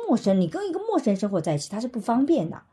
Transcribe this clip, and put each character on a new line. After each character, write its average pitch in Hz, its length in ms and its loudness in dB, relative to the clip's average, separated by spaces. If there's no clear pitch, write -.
陌 277 80 4
生， 196 240 4
你 180 60 4
跟 370 200 -4
一 359 60 -2
个 330 60 -2
陌 415 200 0
生 262 100 0
人 202 80 4
生 202 120 -2
活 196 100 -2
在 160 160 0
一 147 40 0
起， 147 100 -10
他 202 100 -8
是 233 80 -4
不 240 140 -6
方 240 240 2
便 285 240 2
的。 - 140 -12